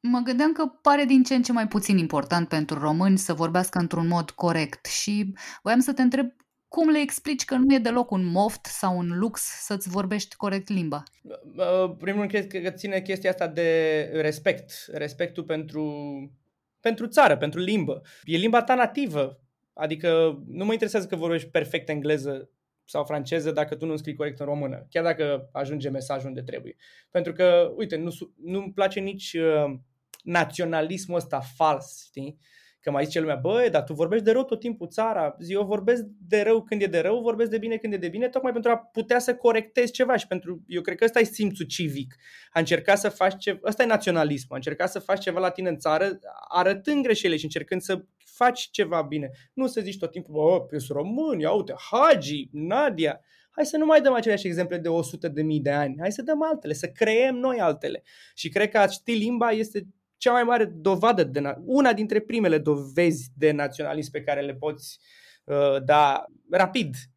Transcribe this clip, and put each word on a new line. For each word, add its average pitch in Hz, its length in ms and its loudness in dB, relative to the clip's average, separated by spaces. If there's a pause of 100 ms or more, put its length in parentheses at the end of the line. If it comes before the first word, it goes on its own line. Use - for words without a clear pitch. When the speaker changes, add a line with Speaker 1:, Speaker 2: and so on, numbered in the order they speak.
Speaker 1:
Mă 247 180 2
gândeam 254 320 2
că 320 120 0 (180)
pare 285 220 6
din 262 200 8
ce 262 120 2
în 247 80 4
ce 247 80 0
mai 226 160 2
puțin 208 300 2
important 165 500 2
pentru 151 320 -2
români 170 380 4
să 190 160 -2
vorbească 170 460 0
într-un 170 280 0
mod 170 220 0
corect 160 560 -2
și 208 480 -2 (300)
voiam 233 160 4
să 269 140 2
te 269 80 0
întreb 254 260 4 (400)
cum 330 220 2
le 302 100 4
explici 285 460 -4
că 262 100 -2
nu 262 180 6
e 269 40 6
deloc 240 340 0
un 185 140 0
moft 196 400 0
sau 185 320 -2
un 175 200 -2
lux 220 240 -2
să-ți - 480 -8
vorbești 202 460 -4
corect 196 340 -4
limba? 156 340 -2 (800)
Speaker 2:
În 180 140 0
primul 196 240 -4
rând, 202 280 -2
cred 190 160 -8
că 185 60 -2
ține 190 320 -4
chestia 190 280 -2
asta 185 180 -2
de 160 540 0 (120)
respect. 156 580 -2 (200)
Respectul 170 520 -6
pentru, 156 420 -6 (920)
pentru 226 280 -4
țară, 233 300 6
pentru 147 220 -4
limbă. 180 420 -2 (220)
E 165 140 -2
limba 226 260 4
ta 254 120 2
nativă. 220 640 -2 (340)
Adică 160 720 0
nu 160 180 -8
mă 214 60 2
interesează 214 360 0
că - 80 -4
vorbești 165 340 -2
perfect 160 400 -2
engleză 143 600 -2 (360)
sau - 180 -4
franceză 151 480 -2
dacă 151 240 -2
tu 156 100 -8
nu 160 100 -4
scrii 156 200 -10
corect 147 240 -6
în 143 60 -8
română, 143 440 -6
chiar 165 140 -4
dacă 147 480 -2
ajunge 139 380 -6
mesajul 135 380 -6
unde 131 140 -10
trebuie. 127 340 -12 (340)
Pentru 170 240 -2
că, 175 420 6
uite, 208 200 -4
nu 165 140 -4
su-, - 240 -14 (100)
nu-mi 190 280 -6
place 190 280 0
nici, 196 340 -8
uh, 156 400 2 (500)
naționalismul 170 920 -2
ăsta 160 220 -4 (160)
fals, 147 500 0
știi? 139 320 -14 (440)
Că 147 100 -4
mai 139 140 0
zice 156 140 -2
lumea, 156 160 0
"Băi, 208 340 2
dar 160 140 2
tu 156 100 -8
vorbești 170 320 0
de 220 60 6
rău 254 120 4
tot 233 160 -4
timpul, 226 280 -8
țara." 208 520 -2
Zic, 170 160 -8
"Eu 202 100 0
vorbesc 208 380 0 (240)
de 208 140 4
rău 226 220 4
când 214 180 -2
e 196 40 2
de 170 140 0
rău, 208 220 0
vorbesc 226 280 0
de 220 80 -2
bine 220 200 -4
când 220 160 -4
e 196 40 -4
de 175 100 -6
bine, 214 200 -4
tocmai 262 240 -2
pentru 233 200 0
a 226 60 4
putea 233 420 0
să 240 160 0
corectezi 233 560 2
ceva." 254 240 2
Și - 120 -2
pentru, 175 400 -8
eu 175 140 -4
cred 170 160 -4
că - 60 4
ăsta 233 160 4
e 226 40 8
simțul 208 420 -2
civic. 139 500 -6 (360)
A 165 80 0
încerca 170 360 4
să 202 140 0
faci 190 280 2
ce-, 196 280 -4
ăsta 214 180 0
e - 20 6
naționalismul, 165 680 0
a - 20 -10
încerca 147 300 -4
să - 140 -6
faci 196 200 -2
ceva 180 200 -2
la 185 100 2
tine 185 200 -4
în 156 80 -4
țară, 180 420 0 (300)
arătând 202 540 2
greșelile 190 340 2
și 151 60 -4
încercând 160 380 -6
să 185 220 -4 (220)
faci 247 460 0
ceva 170 300 0
bine. 143 280 -6 (240)
Nu 262 140 -2
să 240 140 -4
zici 196 160 -8
tot 165 140 -6
timpul, 175 220 -14
"Bă, 160 380 2
eu 151 80 -4
sunt 131 180 -6
român, 226 420 -2
ia 156 120 0
uite, 196 220 -2 (180)
Hagi, 170 600 2
Nadia." 165 680 -2 (320)
Hai 302 140 -2
să 311 120 -4
nu 311 80 2
mai 311 160 8
dăm 277 120 4
aceleași 214 340 0
exemple 175 300 -2
de 165 120 -4
o 165 120 0
sută 165 260 -8
de 151 140 -4
mii 156 180 0
de 139 120 0
ani, 143 280 -2
hai 185 120 -2
să 233 100 -10
dăm 302 220 -2
altele, 311 300 -4
să 165 140 -6
creăm 226 480 2
noi 247 240 -2
altele. 151 440 -2 (320)
Și 165 140 -8
cred 214 200 2
că 226 80 0
a 202 100 6
ști 196 240 -4
limba 233 380 0
este 214 380 -2 (300)
cea 247 140 2
mai 247 120 4
mare 240 220 4
dovadă 180 580 2
de 135 160 -2
na-, 139 260 -6
una 262 280 4
dintre 214 260 0
primele 214 380 2
dovezi 147 800 0
de 151 140 4
naționalism 147 600 -4
pe 151 100 -8
care 143 200 -2
le 139 120 -6
poți, 147 460 -8 (440)
uh, 139 400 2
da 147 420 4 (240)
rapid. 185 460 0 (220)